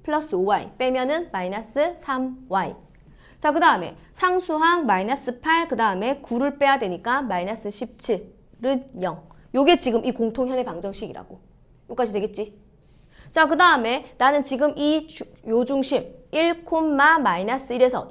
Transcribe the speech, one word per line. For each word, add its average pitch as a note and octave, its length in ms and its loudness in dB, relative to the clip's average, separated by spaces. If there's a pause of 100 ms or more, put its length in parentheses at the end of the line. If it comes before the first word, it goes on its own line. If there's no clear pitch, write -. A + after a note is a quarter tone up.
플러스 D4+ 320 -4
오 F#3 120 0
와이, G3 320 0
빼면은 B3+ 560 -2
마이너스 A3 640 -4
삼 C4 500 -6
와이. F#3 260 -2 (680)
자, D4+ 120 2
그 D4+ 80 2
다음에 G#3+ 380 2 (160)
상수항 F4 720 0
마이너스 A#3+ 560 -2
팔, E4 260 2
그 C#4 80 -4
다음에 A3 460 0
구를 C#4 360 -2
빼야 C#4 220 4
되니까 A3+ 420 -2
마이너스 G#3 480 -6
십칠은 - 1300 -6
영. F3 260 -6 (260)
요게 C#4 220 6
지금 A#3 300 0
이 B3+ 80 -2
공통현의 B3+ 500 -2
방정식이라고. F#3+ 720 -10 (520)
여기까지 A#3 240 -2
되겠지? G#3 440 -6 (760)
자, D#4+ 160 4
그 D4+ 100 2
다음에 C#4+ 600 2
나는 C#4 240 4
지금 C4+ 360 0
이 D4+ 280 2
주-, - 200 -16 (240)
요 A#3 160 2
중심 C4+ 500 -2 (160)
일 E4+ 320 0
콤마 D#4+ 560 4
마이너스 A3+ 540 -2
일에서 B3 380 2